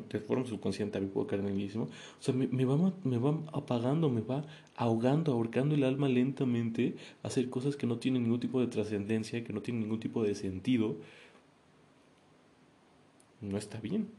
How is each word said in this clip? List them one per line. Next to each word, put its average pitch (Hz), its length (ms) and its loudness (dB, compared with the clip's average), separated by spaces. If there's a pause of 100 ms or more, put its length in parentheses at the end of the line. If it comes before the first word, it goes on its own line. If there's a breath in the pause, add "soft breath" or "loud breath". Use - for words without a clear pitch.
de 107 120 -2
forma 120 260 0
subconsciente 101 460 -2
también 98 200 -2
puedo 104 140 0
caer 101 140 -2
en 101 80 -2
el 98 60 0
nihilismo, 101 300 -2
o - 380 -12
sea, 127 120 0
me, 131 120 0
me 127 200 0
va 135 100 4
ma-, 185 260 4
me 127 160 2
va 147 220 2 (120)
apagando, 139 580 0
me 117 100 0
va 135 240 -2 (320 loud breath)
ahogando, 127 560 2
ahorcando 120 420 2
el 147 80 4
alma 135 260 2
lentamente 123 880 2 (260 loud breath)
a - 60 -6
hacer 123 220 0
cosas 139 260 -2
que - 100 -2
no 117 120 0
tienen 127 240 2
ningún 117 180 2
tipo 127 200 0
de 120 60 4
trascendencia, 110 760 -2
que 113 100 -8
no 104 100 -4
tienen 117 200 -2
ningún 110 160 -2
tipo 117 240 -2
de 104 140 2
sentido. 107 600 0 (2500 loud breath)
No 101 160 -4
está 110 240 -6
bien, 175 380 -2